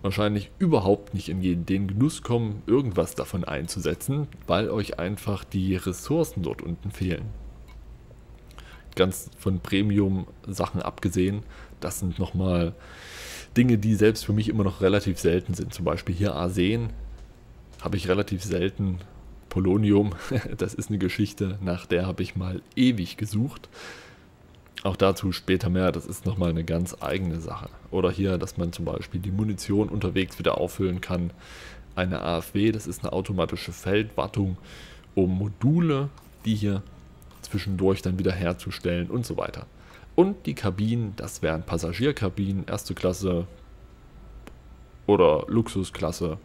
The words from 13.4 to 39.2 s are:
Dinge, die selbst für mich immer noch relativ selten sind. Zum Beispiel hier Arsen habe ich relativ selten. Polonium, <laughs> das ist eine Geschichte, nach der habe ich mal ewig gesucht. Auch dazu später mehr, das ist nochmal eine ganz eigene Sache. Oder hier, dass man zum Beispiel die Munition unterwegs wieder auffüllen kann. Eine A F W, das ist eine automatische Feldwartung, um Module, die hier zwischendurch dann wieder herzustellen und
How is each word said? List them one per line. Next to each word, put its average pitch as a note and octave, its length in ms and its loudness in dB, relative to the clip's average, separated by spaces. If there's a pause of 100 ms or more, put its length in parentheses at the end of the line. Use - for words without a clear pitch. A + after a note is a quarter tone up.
Dinge, A#2+ 240 6
die G#2+ 160 4
selbst G#2+ 280 6
für G#2+ 100 0
mich G#2+ 160 2
immer G#2+ 140 2
noch - 180 0
relativ F#2+ 360 4
selten F2+ 380 2
sind. - 180 -6
Zum F2 100 -6
Beispiel E2 300 0
hier F2 220 0
Arsen F#2 560 0 (880)
habe F2 160 -2
ich F2+ 100 -2
relativ F#2+ 360 2
selten. F#2+ 560 0 (500)
Polonium, G2+ 640 4 (220)
<laughs> G#2+ 220 -2
das - 180 -2
ist - 140 -6
eine G#2 100 0
Geschichte, G2 600 0
nach F2+ 280 -2
der F2+ 180 2
habe F#2 160 -2
ich - 140 -4
mal F#2 260 -4 (140)
ewig A#2+ 420 2
gesucht. G#2+ 500 -2 (1160)
Auch F#2+ 120 0
dazu F#2+ 360 4
später F#2 380 0
mehr, F2+ 220 4
das E2 140 -6
ist - 220 -10
nochmal F2+ 240 0
eine E2 120 0
ganz E2+ 380 -2
eigene E2 400 -2
Sache. - 280 -10 (200)
Oder F#2 220 2
hier, F#2+ 260 2
dass D#2+ 200 -6
man F2 160 -2
zum E2+ 120 -6
Beispiel - 340 -6
die F#2+ 120 -4
Munition G2+ 580 0
unterwegs F#2 480 -2
wieder E2+ 220 2
auffüllen F2+ 420 0
kann. F2 300 -2 (640)
Eine F#2 260 -2
A E2 160 0
F - 160 -6
W, G#2+ 180 4
das G#2+ 140 -4
ist - 180 -8
eine - 80 -4
automatische F2+ 600 -2
Feldwartung, G2 840 0 (580)
um F#2 200 4
Module, C#3+ 760 2 (360)
die A2+ 80 2
hier G2+ 300 0 (580)
zwischendurch F#2+ 600 0
dann F#2 160 0
wieder F#2 120 2
herzustellen F2 800 -2
und A#2+ 160 -2